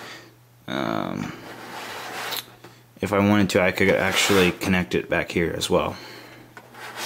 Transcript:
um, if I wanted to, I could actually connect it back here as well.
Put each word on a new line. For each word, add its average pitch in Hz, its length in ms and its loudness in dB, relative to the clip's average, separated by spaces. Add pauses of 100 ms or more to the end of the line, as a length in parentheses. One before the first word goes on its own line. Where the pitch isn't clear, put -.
(680)
um, 52 680 -4 (1700)
if 98 120 -2
I 101 60 6
wanted 101 320 6
to, 98 120 4
I 90 100 4
could 95 180 4
actually 92 640 4
connect 90 420 -2
it - 160 -2
back 82 220 -2
here 82 240 0
as 85 120 -4
well. 80 280 0 (1080)